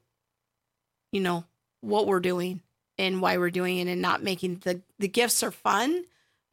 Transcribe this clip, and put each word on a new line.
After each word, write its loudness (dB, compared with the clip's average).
you 0
know, 0
what 2
we're 4
doing -2
and 0
why 2
we're 2
doing 0
it, -2
and -2
not 0
making -2
the, -2
the -2
gifts 0
are -2
fun, 0